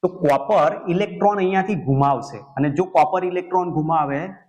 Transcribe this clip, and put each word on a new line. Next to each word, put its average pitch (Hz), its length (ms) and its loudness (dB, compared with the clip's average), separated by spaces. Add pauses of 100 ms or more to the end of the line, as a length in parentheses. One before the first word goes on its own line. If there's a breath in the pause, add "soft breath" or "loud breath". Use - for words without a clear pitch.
તો 180 60 0 (180)
કોપર 156 440 4 (220)
ઇલેક્ટ્રોન 196 520 0
અહીંયાથી 190 440 0
ગુમાવશે 135 500 0 (200)
અને 143 100 2 (100)
જો 185 80 2 (120)
કોપર 165 320 2
ઇલેક્ટ્રોન 180 480 -2
ગુમાવે 151 420 0 (280)